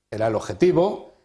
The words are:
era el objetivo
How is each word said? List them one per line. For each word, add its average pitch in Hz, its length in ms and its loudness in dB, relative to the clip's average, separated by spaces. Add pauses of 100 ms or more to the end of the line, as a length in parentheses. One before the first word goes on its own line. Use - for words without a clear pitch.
(120)
era 110 160 -2
el 113 80 0
objetivo 175 760 0 (120)